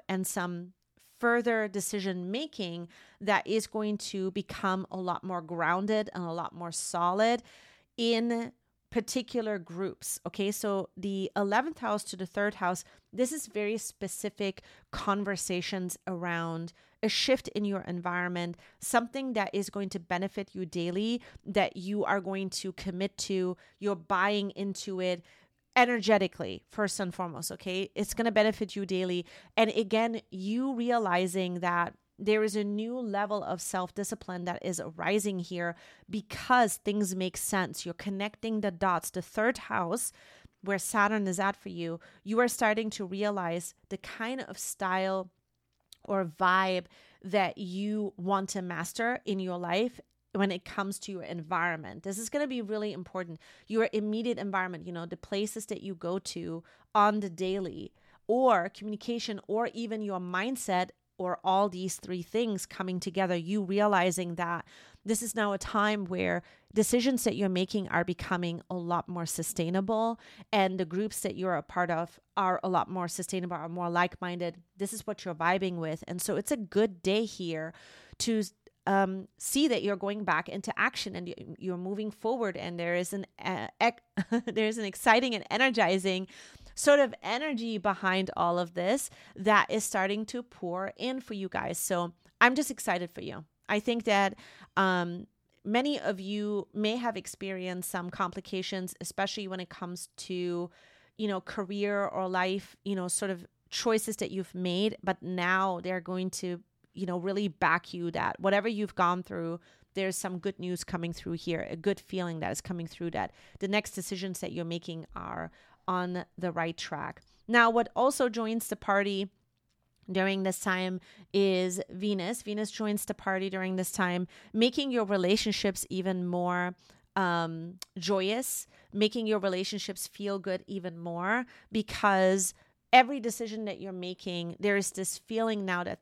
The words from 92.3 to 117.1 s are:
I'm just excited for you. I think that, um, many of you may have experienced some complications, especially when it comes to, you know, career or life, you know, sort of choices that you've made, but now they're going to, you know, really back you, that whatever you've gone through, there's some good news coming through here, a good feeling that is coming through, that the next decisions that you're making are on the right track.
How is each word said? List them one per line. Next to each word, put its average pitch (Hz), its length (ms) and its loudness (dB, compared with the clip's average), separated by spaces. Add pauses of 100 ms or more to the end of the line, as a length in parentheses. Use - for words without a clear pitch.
I'm 247 120 10
just 285 160 2
excited 180 420 -2
for - 100 -14
you. 131 240 -8 (240)
I 208 100 2
think 233 240 0
that, 196 320 4 (400)
um, 180 500 2 (380)
many 254 360 2
of 190 200 -2
you 208 540 -2
may 214 240 2
have 233 200 -2
experienced 185 720 -6
some 180 220 -6
complications, 185 880 -4
especially 196 460 -4
when 185 140 -6
it 180 80 -10
comes 175 480 -10
to, 175 520 -4 (480)
you 214 100 0
know, 190 140 -2
career 202 640 0
or 190 220 -2
life, 185 560 0
you 202 100 -2
know, 185 140 0
sort 190 240 0
of 175 160 -8 (220)
choices 220 480 2
that - 120 -2
you've 190 240 -4
made, 180 480 0
but 185 220 -2
now 185 580 2
they're 185 200 -2
going 185 280 -2
to, 180 300 -4 (340)
you 180 120 -6
know, 180 120 0
really 196 300 0
back 165 460 2
you, 170 180 -4
that - 280 -2
whatever 196 280 4
you've 208 280 -2
gone 180 280 2
through, 170 360 -6 (360)
there's 190 220 0
some 185 220 -4
good 190 200 -4
news 180 240 -4
coming 170 300 -4
through 170 200 -6
here, 165 360 -4
a - 80 -6
good 196 240 0
feeling 175 400 -4
that 90 100 -2
is - 100 -6
coming 170 240 -6
through, 170 260 -6
that - 200 -2 (280)
the 202 80 -2
next 208 240 0
decisions 185 500 -6
that 185 100 -6
you're 165 140 -6
making 165 400 -8 (100)
are - 360 -8 (360)
on 180 380 -2 (120)
the 175 140 -2
right 165 260 -2
track. - 440 -8 (260)